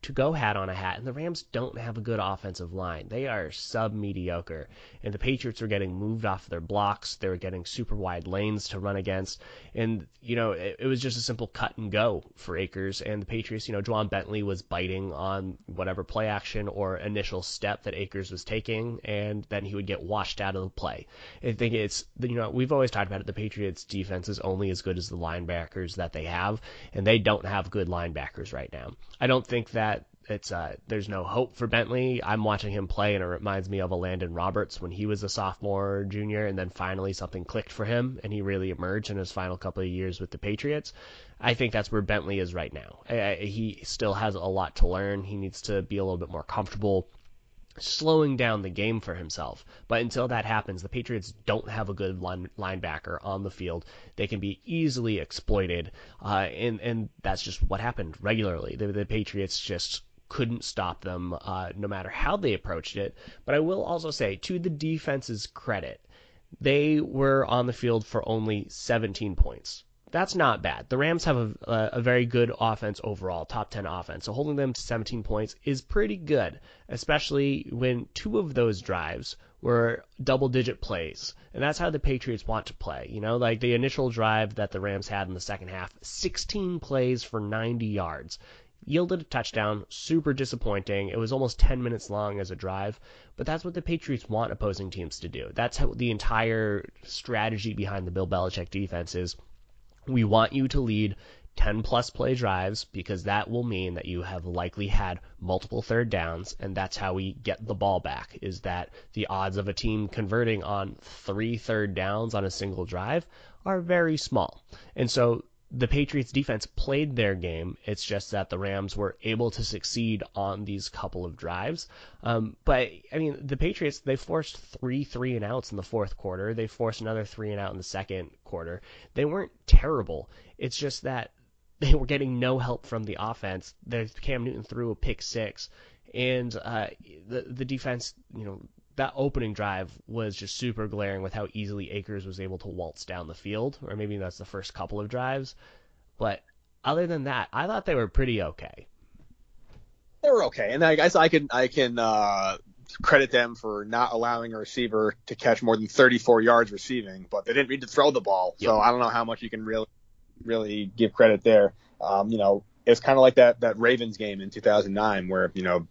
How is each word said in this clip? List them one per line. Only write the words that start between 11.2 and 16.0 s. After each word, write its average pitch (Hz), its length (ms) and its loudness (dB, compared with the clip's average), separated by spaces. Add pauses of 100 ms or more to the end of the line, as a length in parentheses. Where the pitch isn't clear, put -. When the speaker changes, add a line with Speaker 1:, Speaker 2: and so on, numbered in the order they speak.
Speaker 1:
simple 113 260 -4
cut - 300 -6
and 110 140 -6
go 104 320 2 (120)
for 87 220 -8
Akers. 95 440 -4
And 104 200 -4
the 95 40 -8
Patriots, 113 420 -6
you 113 60 -4
know, 101 80 -2
Juwan 107 280 0
Bentley 104 320 -4
was 98 200 -2
biting 92 500 -4
on 95 540 -4
whatever 92 400 -4